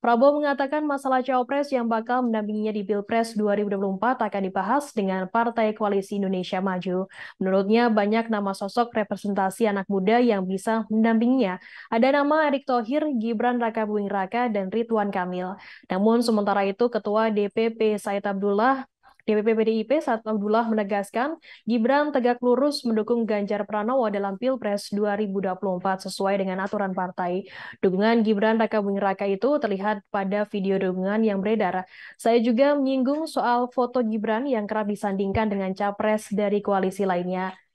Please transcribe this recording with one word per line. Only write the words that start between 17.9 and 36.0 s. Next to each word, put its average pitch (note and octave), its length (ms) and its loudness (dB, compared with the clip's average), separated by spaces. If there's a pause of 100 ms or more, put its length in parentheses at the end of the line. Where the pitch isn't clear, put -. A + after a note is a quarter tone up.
Said G3+ 240 -4
Abdullah, G3+ 560 2 (460)
D G#3+ 100 2
P G#3+ 80 0
P A3+ 80 4
P A3 80 2
D A3 80 2
I A3 160 0
P A3+ 60 -2 (100)
Said A#3 240 -2
Abdullah G#3+ 400 0
menegaskan, G#3+ 720 -2 (240)
Gibran B3+ 480 2
tegak B3 320 0
lurus B3+ 400 2
mendukung A3+ 480 0
Ganjar G#3 400 -2
Pranowo A3 400 0
dalam G3 320 -4
Pilpres A3 480 -2
dua G#3 240 0
ribu G3+ 240 -2
dua F#3+ 160 -2
puluh F#3 240 -2
empat F#3+ 320 -4
sesuai G3 320 0
dengan F#3 240 -2
aturan G3 320 -4
partai. F3+ 480 -4 (320)
Dukungan G#3 480 4
Gibran A3 320 2
Raka A3 240 0
Buming G3 160 -2
Raka G3 320 -2
itu B3+ 320 0
terlihat G3+ 480 -2
pada G#3 400 -2
video G3 320 0
dukungan F#3+ 400 0
yang G3 240 0
beredar. F#3 400 0 (320)
Saya A#3 240 4
juga B3+ 320 4
menyinggung C#4 560 0
soal A#3+ 400 0
foto B3 320 0
Gibran A3+ 480 -2
yang A3 160 0
kerap G#3 240 -2
disandingkan G3+ 560 -2
dengan G3 320 -2
capres G#3+ 560 -2